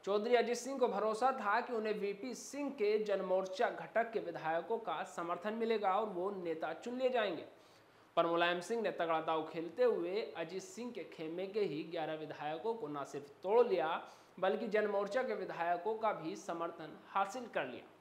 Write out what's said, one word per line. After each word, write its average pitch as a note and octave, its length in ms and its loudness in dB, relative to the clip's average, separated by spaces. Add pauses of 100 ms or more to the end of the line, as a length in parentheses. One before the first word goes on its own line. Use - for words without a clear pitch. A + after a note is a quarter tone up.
चौधरी G#3+ 300 4
अजीत A#3 220 4
सिंह C4+ 220 -6
को A#3+ 100 4
भरोसा G#3+ 440 2
था G#3+ 280 2
कि B3 120 -6
उन्हें G#3+ 220 0
वीपी G3+ 400 -4
सिंह C#4 360 -6
के G#3+ 280 2
जनमोर्चा F#3+ 720 2
घटक A3 420 -2
के F#3+ 80 0
विधायकों E3 580 -2
का F3 280 -4
समर्थन F3 480 -4
मिलेगा A3 400 2
और A3 140 2
वो F#3 260 -2
नेता E3 400 -4
चुन A#3+ 240 -8
लिए B3+ 120 4
जाएंगे। G3+ 340 0 (720)
पर E3+ 100 6
मुलायम E3+ 340 4
सिंह A3+ 220 -2
ने F#3 100 2
तगड़ा E3 280 2
दांव D#3+ 260 0
खेलते E3+ 380 -2
हुए F#3+ 380 2 (140)
अजीत E3+ 260 -6
सिंह A#3 300 -10
के F3 200 -8
खेमे E3+ 340 -6
के G3+ 160 -2
ही D#3+ 200 0
ग्यारह E3 320 -2
विधायकों D3+ 600 -4
को D3+ 140 -6
न C#3+ 160 -4
सिर्फ C#3 240 -8 (140)
तोड़ A3+ 240 6
लिया, F3 360 2 (380)
बल्कि G#3 280 2
जनमोर्चा G3+ 540 2
के A3+ 120 0
विधायकों F3 600 0
का A3 200 2
भी D#3+ 220 -4
समर्थन E3 640 -6 (100)
हासिल G3+ 460 0
कर D#3 120 2
लिया। A#2+ 240 -10 (100)